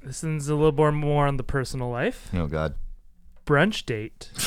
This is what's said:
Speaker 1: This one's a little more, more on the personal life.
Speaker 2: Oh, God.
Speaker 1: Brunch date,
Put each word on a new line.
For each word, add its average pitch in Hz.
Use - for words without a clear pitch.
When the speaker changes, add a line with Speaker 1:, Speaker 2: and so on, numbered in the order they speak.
Speaker 1:
This 131
one's 156
a 151
little 151
more, 151
more 147
on 139
the 127
personal 127
life. 143
Speaker 2:
Oh, 85
God. 78
Speaker 1:
Brunch 156
date, -